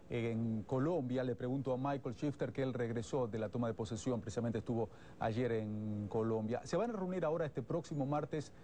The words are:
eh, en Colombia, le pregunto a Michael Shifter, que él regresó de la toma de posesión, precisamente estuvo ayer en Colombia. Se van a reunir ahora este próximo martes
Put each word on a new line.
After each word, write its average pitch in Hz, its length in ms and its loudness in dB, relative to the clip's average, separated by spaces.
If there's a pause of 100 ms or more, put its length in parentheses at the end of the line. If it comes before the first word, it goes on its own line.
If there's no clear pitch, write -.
eh, 117 220 2
en 113 320 2
Colombia, 131 600 2
le 123 100 2
pregunto 131 380 0
a 123 40 2
Michael 131 380 0
Shifter, 143 380 0
que 139 100 0
él 131 100 2
regresó 120 540 0
de 110 120 -4
la 107 100 0
toma 120 200 0
de 113 60 0
posesión, 117 460 -2
precisamente 113 380 0
estuvo 113 300 0 (300)
ayer 117 340 2
en 107 560 0
Colombia. 110 560 2
Se - 120 0
van 220 140 2
a 233 40 -4
reunir 185 300 0
ahora 160 200 2
este 139 180 -2
próximo 143 440 -2
martes 147 440 0 (140)